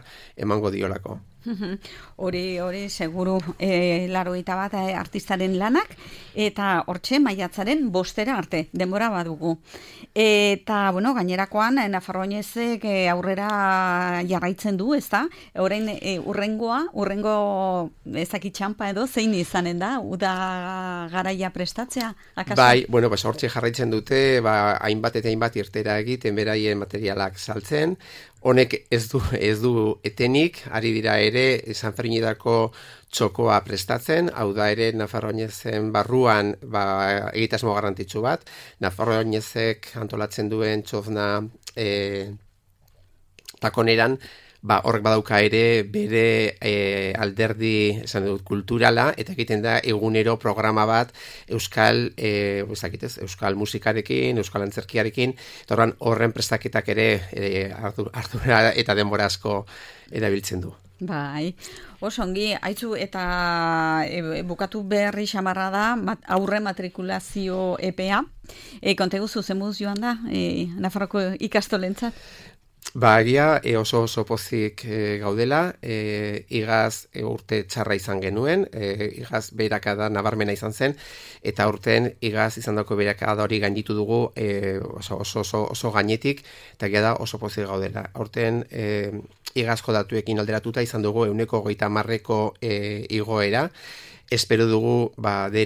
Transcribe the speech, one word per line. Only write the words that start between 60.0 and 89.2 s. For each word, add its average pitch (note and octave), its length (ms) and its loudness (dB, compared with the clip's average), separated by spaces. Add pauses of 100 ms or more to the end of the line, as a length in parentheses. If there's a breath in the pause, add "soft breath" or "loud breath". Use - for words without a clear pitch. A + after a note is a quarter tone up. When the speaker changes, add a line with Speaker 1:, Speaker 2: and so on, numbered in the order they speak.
Speaker 1:
erabiltzen G2 540 -2
du. - 80 -10 (240)
Speaker 2:
Bai, D3+ 540 -6 (500 loud breath)
oso A3 220 -4
ongi, F#3+ 340 -2
aitzu, G#3+ 400 -6
eta, F#3+ 240 -6 (880)
e, D#3+ 320 -4
bukatu F#3 400 -6
berri G3+ 480 0
xamarra F#3+ 400 -2
da, G3+ 160 0 (100)
mat-, F#3+ 380 -4
aurre G3 260 2
matrikulazio F#3 1200 -4
EPEA. F#3+ 460 0 (580 loud breath)
E, G3 160 2
konteguzu, G3 480 -2
zenbuz G3 320 -4
joan G3+ 240 -4
da, A#3+ 160 -2 (160)
e, F3 320 -2 (160)
Nafarroko G3 400 -2 (160)
ikastolentzat? G#3 800 -2 (800 loud breath)
Speaker 1:
Ba, A2+ 240 8
egia, C#3+ 400 6
e, A#2 160 2
oso, A2 300 2
oso A2+ 180 -2
pozik, A2 600 -2
e, G#2+ 340 -2
gaudela, A#2+ 640 0
e, G#2+ 640 -4
igaz, A2+ 640 0
e, - 160 -8
urte A2 400 -2
txarra G#2 260 -2
izan G2 300 -2
genuen, C3 480 0
e, G#2 380 -4 (100)
igaz A#2 340 -6
beherakada G#2+ 560 -2
nabarmena G#2 460 0
izan G#2+ 180 -6
zen, C#3 220 0 (480 loud breath)
eta G#2 240 0
aurten A2+ 400 2 (180)
igaz A2 320 0
izandako G#2+ 400 -2
beherakada G#2 460 0
hori G#2+ 160 0
gainditu G#2 340 -2
dugu, A2 420 0
e, G2 460 -2
oso, - 380 -8
oso, G#2 240 -4
oso, G#2+ 220 -2 (100)
oso A#2 160 -4
gainetik, A2 500 0 (320 loud breath)
eta - 140 -4
egia G#2 160 4
da A2+ 80 4 (100)
oso G#2+ 160 -6
pozik G#2 300 -6
gaudela. G2 460 -4
Aurten, A#2 580 -2
e, G#2 400 -4 (420)